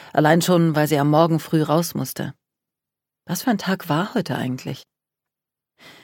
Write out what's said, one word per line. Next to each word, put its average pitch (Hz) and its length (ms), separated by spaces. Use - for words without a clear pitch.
allein 156 280
schon, 170 340
weil 151 140
sie 151 100
am 147 120
Morgen 160 300
früh 156 220
raus 165 320
musste. - 400
Was 175 160
für 254 80
ein 208 80
Tag 185 300
war 165 260
heute 160 220
eigentlich? 127 480